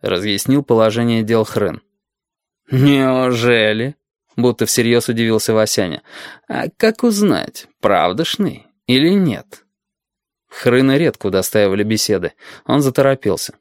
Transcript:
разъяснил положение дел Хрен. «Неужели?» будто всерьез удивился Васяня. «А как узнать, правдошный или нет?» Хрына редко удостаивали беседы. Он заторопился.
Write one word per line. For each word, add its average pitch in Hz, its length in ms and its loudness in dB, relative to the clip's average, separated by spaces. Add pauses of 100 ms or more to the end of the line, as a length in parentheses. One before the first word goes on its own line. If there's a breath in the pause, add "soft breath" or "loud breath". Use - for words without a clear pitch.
разъяснил 101 600 -2
положение 113 600 2
дел 113 200 0
Хрен. - 380 -4 (880)
«Неужели?» 127 1300 2 (400)
будто 120 300 0
всерьез 117 440 0
удивился 113 440 0
Васяня. 104 480 -2 (460 loud breath)
«А - 220 -6
как 220 340 -2
узнать, 202 640 -2 (140)
правдошный 101 840 -2 (200)
или 143 260 2
нет?» 165 500 -2 (920)
Хрына 135 440 2
редко 143 300 -2
удостаивали 98 560 0
беседы. 104 500 -2 (320 loud breath)
Он 139 160 2
заторопился. 135 800 0